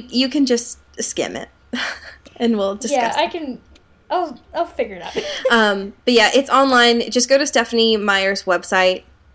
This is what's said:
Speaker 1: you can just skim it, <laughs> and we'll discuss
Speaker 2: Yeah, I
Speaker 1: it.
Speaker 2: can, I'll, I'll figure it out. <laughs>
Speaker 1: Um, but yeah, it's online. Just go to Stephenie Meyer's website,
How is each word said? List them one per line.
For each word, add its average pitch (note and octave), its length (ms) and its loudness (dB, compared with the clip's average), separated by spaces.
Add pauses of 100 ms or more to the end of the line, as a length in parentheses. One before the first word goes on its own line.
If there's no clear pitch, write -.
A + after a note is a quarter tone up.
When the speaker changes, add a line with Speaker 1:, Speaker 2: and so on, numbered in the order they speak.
Speaker 1:
you B3 180 0
can C#4 180 0
just A#3+ 320 -2 (240)
skim F2+ 360 -6
it, - 100 -12 (240)
<laughs> - 640 -12
and A#3 220 0
we'll G3 180 -2
discuss A#3+ 220 -4
Speaker 2:
Yeah, A3+ 180 0
I D#4+ 120 0
Speaker 1:
it. E4 40 -14
Speaker 2:
can, C#4+ 300 -10 (500)
I'll, D#4+ 260 -4 (160)
I'll E4 120 -2
figure A3 320 -8
it F3 60 -16
out. - 120 -12 (200)
<laughs> C5 140 -2
Speaker 1:
Um, G#3 440 2 (100)
but B3 100 2
yeah, G#3+ 220 6
it's B3+ 140 2
online. A#3+ 600 4
Just B3 200 0
go C4+ 80 6
to C#4+ 100 -2
Stephenie A3+ 480 2
Meyer's G3 480 0
website, F#3 600 0 (320)